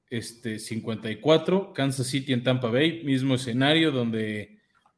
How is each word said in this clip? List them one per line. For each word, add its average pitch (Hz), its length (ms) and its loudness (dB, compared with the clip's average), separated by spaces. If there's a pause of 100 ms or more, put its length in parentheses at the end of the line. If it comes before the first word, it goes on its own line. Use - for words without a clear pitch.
este, 110 500 -8
cincuenta 110 520 -6
y 104 80 -8
cuatro, 175 540 2
Kansas 135 340 -2
City 139 240 -4
en 120 100 0
Tampa 127 280 0
Bay, 156 340 2
mismo 135 320 2
escenario 135 560 2
donde 110 680 -4 (380)